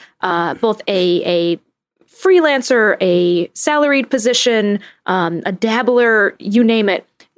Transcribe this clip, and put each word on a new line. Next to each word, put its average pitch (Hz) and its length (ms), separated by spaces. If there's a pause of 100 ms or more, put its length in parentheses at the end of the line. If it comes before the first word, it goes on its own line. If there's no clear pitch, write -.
(220)
uh, 170 320
both 220 320
a, 180 380 (280)
a 165 80 (540)
freelancer, 269 880
a 175 520
salaried 294 540
position, 220 720 (260)
um, 170 400
a 202 80
dabbler, 226 840
you 220 260
name 220 240
it. - 180 (320)